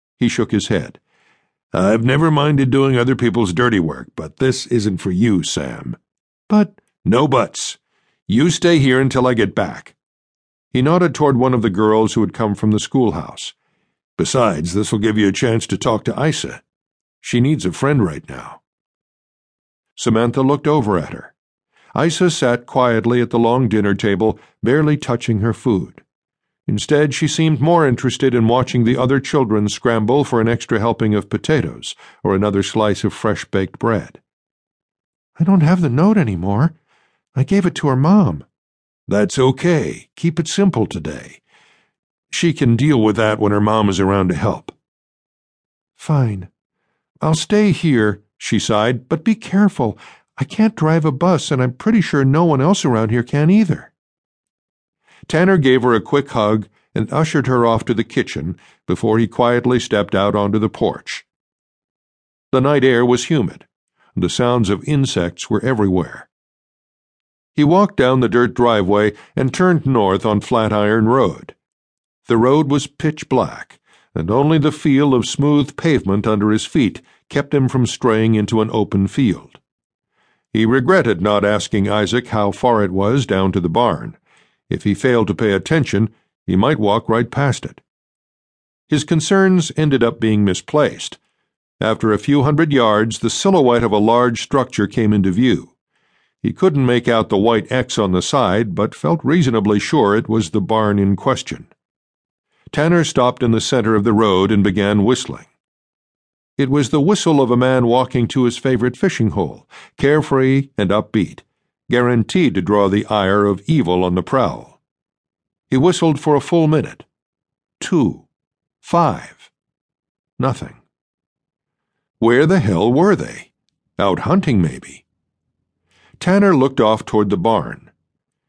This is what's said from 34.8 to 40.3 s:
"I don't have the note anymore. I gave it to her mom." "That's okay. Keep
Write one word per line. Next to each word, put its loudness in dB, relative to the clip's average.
"I -2
don't 4
have 2
the 0
note 2
anymore. -2
I 0
gave 0
it -2
to -4
her 2
mom." 2
"That's 0
okay. 0
Keep -2